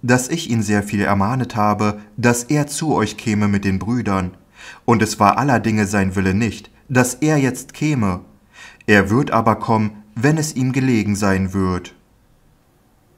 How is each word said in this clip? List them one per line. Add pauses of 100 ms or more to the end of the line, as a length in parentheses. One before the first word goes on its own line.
dass
ich
ihn
sehr
viel
ermahnet
habe, (180)
dass
er
zu
euch
käme
mit
den
Brüdern. (520)
Und
es
war
aller
Dinge
sein
Wille
nicht, (200)
dass
er
jetzt
käme. (680)
Er
wird
aber
kommen, (120)
wenn
es
ihm
gelegen
sein
wird. (1200)